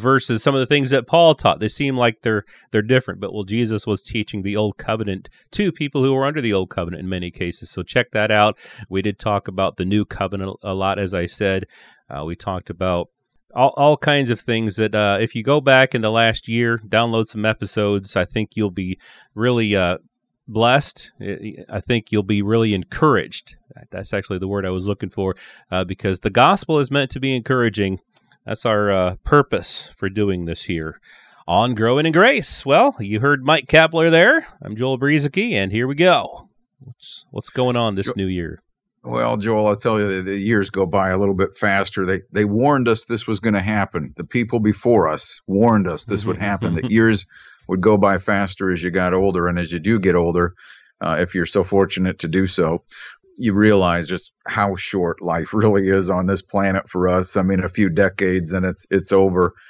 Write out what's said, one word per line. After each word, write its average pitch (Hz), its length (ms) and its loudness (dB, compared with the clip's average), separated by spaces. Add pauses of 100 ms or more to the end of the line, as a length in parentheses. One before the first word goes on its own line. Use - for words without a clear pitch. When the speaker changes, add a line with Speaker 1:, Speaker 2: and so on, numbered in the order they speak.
Speaker 1:
versus 127 440 0
some 143 100 2
of 135 60 0
the 123 60 0
things 139 240 0
that 131 180 0
Paul 165 260 6
taught. - 240 2
They 139 80 -2
seem 135 300 -4
like 120 260 0
they're, 110 220 0 (260)
they're 107 120 2
different, 113 380 0
but, 101 140 -8
well, 104 80 -6
Jesus 110 420 -2
was 104 160 -2
teaching 107 420 -6
the 101 140 -4
old 104 220 -2
covenant 107 500 -6 (220)
to 196 220 -2
people 143 320 -2
who 135 80 2
were 135 120 0
under 147 160 -4
the 113 120 -2
old 95 180 -2
covenant 87 320 -6
in 92 60 -8
many 90 240 -6
cases. 87 360 -10
So - 140 -10
check - 300 -2
that 107 180 0
out. 107 260 4 (320)
We 95 140 -2
did 101 160 -4
talk 101 300 -4
about 95 280 -4
the 92 80 -4
new 101 200 0
covenant 98 580 -8
a 98 100 -8
lot, 95 280 -2
as 95 140 -4
I 87 120 -2
said. 95 380 -2 (440)
Uh, 69 160 -10
we 85 120 -8
talked 92 340 -8
about 90 380 -2 (480)
all, 127 200 2
all 147 200 4
kinds 143 340 0
of 113 80 -2
things 113 380 -4
that, 110 180 -2
uh, 101 260 2
if 113 140 -2
you 113 80 -6
go 143 180 2
back 131 360 4
in 117 40 -2
the 110 120 0
last 113 340 0
year, 117 400 0
download 113 400 0
some 104 180 -6
episodes, 104 720 -2
I 92 100 2
think - 320 -4
you'll 104 140 0
be 92 300 -8 (340)
really, 113 400 0
uh, 90 240 0 (480)
blessed. 120 760 0
I, 101 360 -10 (120)
I 101 120 -8
think 117 320 -2
you'll 104 100 0
be 101 200 -2
really 110 320 2
encouraged. - 840 -2 (340)
That's 95 220 -10
actually 98 260 -4
the 95 100 -4
word 101 180 -2
I 90 40 -4
was 92 180 -4
looking 98 220 -6
for, 95 240 -2 (360)
uh, 92 140 -2
because 92 360 -4
the 107 100 -2
gospel 156 480 4
is 131 120 -2
meant 139 220 -2
to 135 80 -10
be 135 140 -2
encouraging. 107 640 0 (440)
That's - 220 -10
our, 104 240 2
uh, 92 340 2
purpose - 720 0
for 101 120 -6
doing 95 380 -2
this 82 180 -8
here 80 360 -6 (460)
on 110 280 2
Growing 120 320 2
in 160 60 0
Grace. 175 540 2
Well, 190 320 4
you 104 220 -2
heard 135 240 0
Mike 151 220 2
Kapler 160 440 4
there. 220 360 4 (160)
I'm 107 140 -10
Joel 127 220 -2
Brueseke, 147 540 0
and 98 200 0
here 113 140 0
we 139 80 -4
go. 156 540 2 (320)
What's, - 500 -18
what's - 200 -12
going 127 260 0
on 113 180 0
this 98 120 -4
Speaker 2:
Jo-, - 100 -6
Speaker 1:
new 98 100 -4
year? 87 360 -8 (420)
Speaker 2:
Well, 117 320 -2
Joel, 107 320 0
I'll 104 80 2
tell 107 240 0
you, 104 80 0
the, 95 140 -4
the 98 160 -4
years 101 320 0
go 95 160 0
by 95 240 0
a 92 80 0
little 98 160 2
bit 95 220 -2
faster. 98 480 0
They, 95 180 -2 (100)
they 104 120 2
warned 120 440 2
us 113 160 0
this 117 220 -6
was 107 140 -4
gonna 107 220 0
happen. 95 540 -4
The 87 80 -10
people 120 360 -2
before 104 480 2
us - 380 -6
warned 104 400 4
us 80 180 -6
this 104 200 -4
would 110 140 -4
happen, 98 360 -2
that 82 160 -4
Speaker 1:
<laughs> - 0 -
Speaker 2:
years 110 340 4 (440)
would 92 120 -2
go 107 160 4
by 98 220 2
faster 98 520 -2
as 87 120 -2
you 90 80 -4
got 90 240 0
older. 92 340 2
And 87 100 -2
as 82 140 -4
you 87 60 -6
do 104 220 0
get 92 160 2
older, 85 380 2 (460)
uh, 80 200 -2
if 87 140 -2
you're 87 120 -2
so 95 180 0
fortunate 92 560 0
to 82 80 -4
do 95 180 2
so, 85 360 -2 (580)
you 247 140 0
realize 92 540 4
just 90 240 -8 (140)
how 101 280 -2
short 90 480 -4
life 85 320 -4
really 101 340 4
is 95 220 2
on 92 160 0
this 98 160 0
planet 98 480 -2
for 92 180 0
us. 92 280 0
I 98 60 2
mean, 92 200 2
a 90 60 -4
few 101 200 0
decades 92 640 0
and 92 140 -2
it's, 90 240 -6
it's 95 220 0
over. 92 420 4 (160)